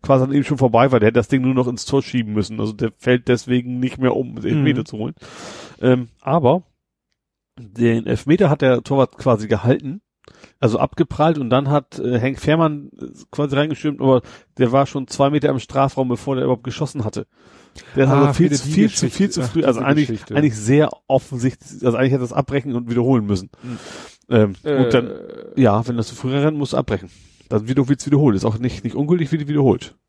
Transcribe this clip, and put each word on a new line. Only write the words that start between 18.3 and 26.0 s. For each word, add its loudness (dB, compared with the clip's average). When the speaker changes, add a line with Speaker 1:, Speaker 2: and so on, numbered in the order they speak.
Speaker 1:
viel 4
Speaker 2:
wieder -2
Speaker 1:
zu, -6
Speaker 2:
die -4
Speaker 1:
viel 4
zu, -4
Speaker 2:
Geschichte. -6
Speaker 1:
viel 2
zu -6
Speaker 2:
Ach, -2
Speaker 1:
früh, -2
also 2
Speaker 2:
diese -2
Speaker 1:
eigentlich, 2
Speaker 2:
Geschichte. -6
Speaker 1:
eigentlich 2
sehr 2
offensichtlich, -4
also 2
eigentlich 2
hätte 0
er -6
das -10
abbrechen -4
und -6
wiederholen 2
müssen. -2
Speaker 2:
Hm. -12
Speaker 1:
Ähm, 4
Speaker 2:
Äh, -2
Speaker 1:
gut, 0
dann, 2
ja, 4
wenn -2
das -4